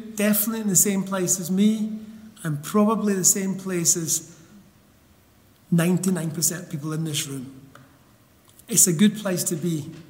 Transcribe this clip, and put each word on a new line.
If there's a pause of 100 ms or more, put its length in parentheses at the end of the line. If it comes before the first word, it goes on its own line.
(160)
definitely
in
the
same
place
as
me, (440)
and
probably
the
same
place
as (1300)
ninety-nine
percent
of
people
in
this
room. (1160)
It's
a
good
place
to
be. (180)